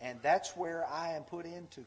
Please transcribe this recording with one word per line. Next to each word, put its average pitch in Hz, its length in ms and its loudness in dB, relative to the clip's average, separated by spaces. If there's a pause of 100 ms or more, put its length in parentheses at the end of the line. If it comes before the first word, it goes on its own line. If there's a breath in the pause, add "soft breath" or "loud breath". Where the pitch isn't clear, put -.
And 120 200 -6
that's 147 360 6
where 165 300 0
I 160 280 -2
am 147 100 -4
put 170 220 -6
into 170 400 -10